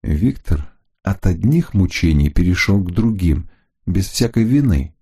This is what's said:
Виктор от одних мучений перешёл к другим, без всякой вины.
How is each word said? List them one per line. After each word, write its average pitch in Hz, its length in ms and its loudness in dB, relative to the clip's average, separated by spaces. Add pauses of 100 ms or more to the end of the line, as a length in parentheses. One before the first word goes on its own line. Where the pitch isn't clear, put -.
Виктор 76 720 -2 (300)
от 98 240 -2
одних 110 480 0
мучений 80 560 2
перешёл 92 520 0
к 87 80 -6
другим, 92 560 0 (380)
без 92 220 -2
всякой 117 360 0
вины. 113 580 0